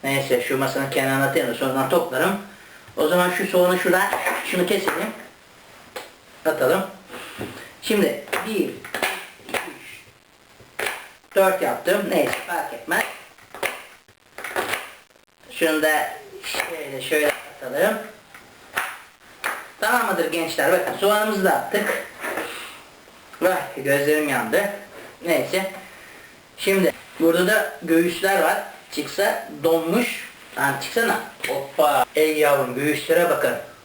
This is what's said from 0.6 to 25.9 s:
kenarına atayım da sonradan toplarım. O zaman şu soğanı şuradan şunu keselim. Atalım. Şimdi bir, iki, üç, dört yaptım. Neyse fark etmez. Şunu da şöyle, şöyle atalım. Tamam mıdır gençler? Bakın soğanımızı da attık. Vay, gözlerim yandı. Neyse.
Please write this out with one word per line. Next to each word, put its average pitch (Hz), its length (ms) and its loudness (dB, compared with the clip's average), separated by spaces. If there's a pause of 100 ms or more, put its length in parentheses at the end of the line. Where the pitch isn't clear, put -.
kenarına 135 360 2
atayım 135 220 2
da 120 60 -2
sonradan 135 360 0
toplarım. 175 500 2 (580)
O 147 100 2
zaman 180 240 4
şu 185 160 -2
soğanı 180 320 4
şuradan 180 240 4 (420)
şunu 180 200 0
keselim. 202 480 -2 (1300)
Atalım. 160 360 2 (1000)
Şimdi - 420 2 (240)
bir, 220 80 -4
iki, 156 160 0 (800)
üç, - 500 -8 (1300)
dört 190 260 4
yaptım. 190 480 0
Neyse - 220 2 (160)
fark - 260 -4
etmez. 170 300 -2 (2500)
Şunu 156 320 2
da 151 260 2 (340)
şöyle, 143 580 -6
şöyle 151 260 2 (320)
atalım. 165 380 0 (1800)
Tamam 208 280 2
mıdır 165 240 0
gençler? 160 400 0
Bakın 180 260 2
soğanımızı 208 460 2
da 170 100 6
attık. - 540 -2 (1300)
Vay, 185 160 2 (200)
gözlerim 143 520 2
yandı. 127 400 0 (560)
Neyse. 196 460 0 (880)